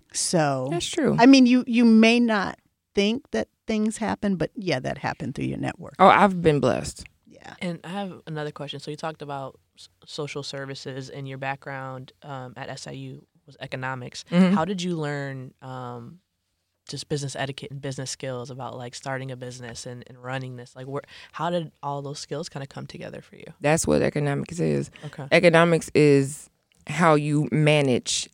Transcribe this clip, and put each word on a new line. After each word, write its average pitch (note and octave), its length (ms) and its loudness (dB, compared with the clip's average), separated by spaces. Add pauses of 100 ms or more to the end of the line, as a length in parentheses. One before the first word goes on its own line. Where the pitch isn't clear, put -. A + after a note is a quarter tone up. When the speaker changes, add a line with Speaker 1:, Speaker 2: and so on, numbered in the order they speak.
(120)
Speaker 1:
So C#3 580 0
Speaker 2:
That's F4 160 -4
true. - 320 0
Speaker 1:
I A#3 80 8
mean, C4+ 200 10
you, B3 200 4
you A#3+ 180 4
may A3+ 360 8
not A3 400 0 (340)
think G#3+ 380 0
that A3 160 -2 (180)
things G#3+ 300 -2
happen, G3 400 -2
but D#3+ 180 -2
yeah, F3 240 -2
that C#3 200 -6
happened - 360 -6
through C3+ 120 -4
your C3+ 120 -6
network. - 400 -8
Speaker 2:
Oh, F#3+ 80 8
I've F#3 340 6
been D3+ 200 4
blessed. D2 440 0 (240)
Speaker 1:
Yeah. - 320 -20
Speaker 3:
And F3 240 -8
I D#3+ 40 -12
have F#3+ 380 -10
another D3+ 240 -8
question. C#3 300 -12
So - 100 -12
you D3+ 60 -10
talked D#3+ 260 -10
about C#3 380 -10 (180)
s-, - 100 -20 (180)
social C#3+ 360 -8
services C3+ 680 -10
and C#3 180 -10
your C3+ 100 -10
background, C3+ 760 -8 (100)
um, C3 340 -12
at C3 140 -12
S C3+ 160 -12
I C#3+ 60 -12
U C3+ 340 -14 (180)
was C3+ 160 -20
economics. C3 680 -8
Speaker 2:
Mm-hmm. F3+ 240 6
Speaker 3:
How D#3+ 100 2
did F#3 180 -6
you F3+ 140 -4
learn, C#3 560 -6 (100)
um, B2+ 580 -12 (680)
just - 200 -12
business C#3+ 280 -4
etiquette - 340 -8
and C#3 100 -12
business C3+ 300 -8
skills B2+ 400 -8
about, B2 280 -12
like, B2 160 -12
starting C3+ 360 -8
a B2 60 -10
business B2 500 -12
and, B2 200 -12
and C3 140 -20
running B2+ 360 -8
this? B2 180 -18
Like, C3 120 -14
where, C#3 160 -8 (300)
how D#3+ 180 -4
did E3+ 200 -2 (120)
all C#3+ 200 -6
those C#3 160 -10
skills D#3 300 -8
kinda C3+ 180 -10
come C#3 200 -12
together - 340 -14
for - 160 -20
you? - 100 -20 (140)
Speaker 2:
That's D3+ 260 0
what - 160 4
economics C#3+ 560 -2
is. D3 320 -2 (140)
Speaker 3:
Okay. C#3+ 260 -12
Speaker 2:
Economics E3 640 6
is C#3+ 540 4 (400)
how D#3 280 4
you D3 360 2
manage. D3 800 2